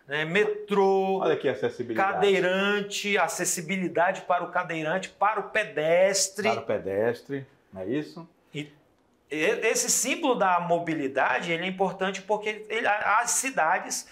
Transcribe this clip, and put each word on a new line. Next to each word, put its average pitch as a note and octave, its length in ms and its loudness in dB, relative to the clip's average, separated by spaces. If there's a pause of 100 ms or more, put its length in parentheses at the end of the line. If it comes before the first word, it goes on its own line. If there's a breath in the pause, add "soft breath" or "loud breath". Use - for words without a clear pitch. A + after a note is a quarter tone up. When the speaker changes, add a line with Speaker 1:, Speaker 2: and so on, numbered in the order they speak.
Speaker 1:
né, D3+ 180 -2
metrô, G3 1000 2
Speaker 2:
Olha E3 100 2
aqui C#3 160 0
a B2 40 2
acessibilidade. E3+ 600 -2
Speaker 1:
cadeirante, G3 1040 2
acessibilidade F3 1040 0
para F3 220 0
o E3+ 60 -8
cadeirante, E3 580 -2
para G#3 320 0
o G3+ 40 -6
pedestre. F#3 1080 2
Speaker 2:
Para - 100 -2
o - 60 -10
pedestre, A2+ 800 -2 (260)
não F#2+ 80 -14
é F#2 60 -8
isso? D3+ 420 -6 (240)
Speaker 1:
E D3 180 -10 (600)
e-, D#3 360 0
esse B3+ 240 0
símbolo C#4+ 460 0
da F3+ 240 2
mobilidade, E3 920 0
ele E3+ 140 -2
é - 20 -4
importante F#3+ 560 -2
porque G#3+ 460 -2
ele, A3+ 180 -2
a-, G#3 340 2
as - 120 -2
cidades, F#3+ 800 0